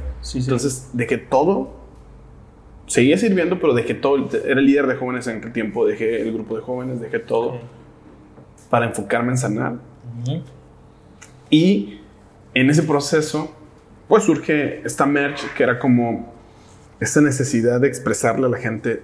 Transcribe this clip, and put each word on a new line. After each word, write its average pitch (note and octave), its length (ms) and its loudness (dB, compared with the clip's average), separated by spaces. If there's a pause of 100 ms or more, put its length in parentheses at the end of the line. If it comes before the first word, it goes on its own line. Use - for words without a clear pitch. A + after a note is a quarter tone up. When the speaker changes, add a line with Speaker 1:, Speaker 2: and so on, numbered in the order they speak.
(220)
Speaker 1:
Sí, - 200 -8
sí. B2 60 -2
Speaker 2:
Entonces, C3 460 -2
dejé A#2+ 240 -2
todo. F#3 560 0 (1120)
Seguía C#3 300 4
sirviendo, F#3 420 0
pero D3 140 2
dejé A#2+ 200 0
todo. C#3 360 0 (160)
Era C3 160 2
el C#3 40 6
líder C#3 220 4
de B2+ 80 0
jóvenes B2+ 320 -6
en A2+ 120 -6
aquel A2+ 120 -12
tiempo. A2 340 -2
Dejé A2 360 0
el A2+ 120 -4
grupo A2 220 -6
de A2 60 -6
jóvenes, B2+ 400 -6
dejé A2+ 180 -6
todo A#2+ 360 -2
Speaker 1:
Ok. A#2+ 60 -12 (1080)
Speaker 2:
para A#2 160 0
enfocarme A#2 460 -2
en B2+ 60 -2
sanar. A#2 360 -2 (500)
Speaker 1:
Ujú. C#3+ 180 -6 (1080)
Speaker 2:
Y F#3 500 4 (540)
en C3 160 4
ese D#3 140 4
proceso, D3+ 680 0 (540)
pues, G3+ 160 4
surge D3 640 0
esta C3+ 200 0
merch C#3+ 500 -2
que C#3+ 80 2
era B2 160 2
como A#2+ 540 0 (680)
esta - 220 2
necesidad B2 580 2
de C#3 80 4
expresarle B2 580 0
a B2 40 2
la A#2 80 -2
gente A2+ 460 -4